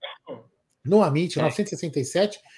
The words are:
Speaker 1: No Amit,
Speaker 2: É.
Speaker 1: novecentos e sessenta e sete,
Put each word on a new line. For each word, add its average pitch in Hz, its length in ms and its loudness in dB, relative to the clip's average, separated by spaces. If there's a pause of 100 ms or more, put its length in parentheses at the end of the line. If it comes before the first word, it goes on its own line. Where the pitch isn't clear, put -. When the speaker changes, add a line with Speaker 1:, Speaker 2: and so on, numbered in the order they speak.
(840)
Speaker 1:
No 196 180 4
Amit, 160 360 2
Speaker 2:
É. - 40 0
Speaker 1:
novecentos 160 320 0
e - 20 -8
sessenta 151 240 -4
e - 60 -2
sete, 202 340 0 (180)